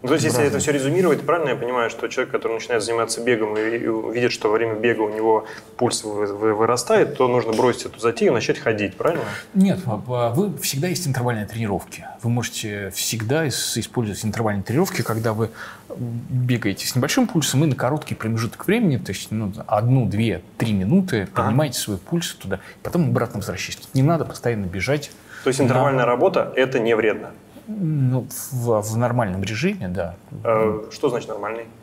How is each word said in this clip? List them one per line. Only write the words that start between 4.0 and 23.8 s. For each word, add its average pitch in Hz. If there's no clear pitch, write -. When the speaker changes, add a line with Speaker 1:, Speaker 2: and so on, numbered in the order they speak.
Speaker 1:
видит, 120
что -
во 104
время 113
бега 110
у 107
него 110
пульс -
вы-, 104
вы-, 104
вырастает, 123
то 127
нужно 113
бросить 120
эту -
затею 170
и 127
начать -
ходить, 104
правильно? 151
Speaker 2:
Нет, 185
а, 107
а, 120
вы, 170
всегда 143
есть 151
интервальные 120
тренировки. 107
Вы 117
можете 104
всегда 127
ис-, -
использовать 107
интервальные 104
тренировки, 160
когда 113
вы, 110
м, -
бегаете 123
с -
небольшим 151
пульсом 151
и 165
на 131
короткий 139
промежуток 110
времени, 190
то 95
есть, -
ну, 107
одну, 120
две, 98
три 113
минуты 110
Speaker 1:
Ага. 120
Speaker 2:
поднимаете 127
свой 101
пульс 170
туда, 95
потом 170
обратно 120
возвращаетесь. -